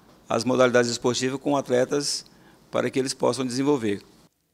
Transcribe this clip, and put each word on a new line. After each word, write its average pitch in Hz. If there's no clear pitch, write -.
as 113
modalidades 123
esportivas 127
com 143
atletas 135
para 120
que 127
eles 131
possam 127
desenvolver. 123